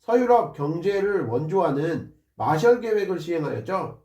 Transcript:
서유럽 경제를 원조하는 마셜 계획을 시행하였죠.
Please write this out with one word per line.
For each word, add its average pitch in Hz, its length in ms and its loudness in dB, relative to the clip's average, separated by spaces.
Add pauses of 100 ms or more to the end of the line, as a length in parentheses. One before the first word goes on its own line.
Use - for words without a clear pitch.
서유럽 240 540 2
경제를 175 720 -2
원조하는 156 840 -2 (220)
마셜 160 480 2
계획을 196 380 -2
시행하였죠. 151 840 -6